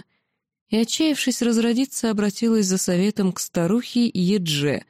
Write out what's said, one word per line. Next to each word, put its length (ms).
И, 80
отчаявшись 640
разродиться, 720
обратилась 560
за 120
советом 540
к 60
старухе 720
Едже, 760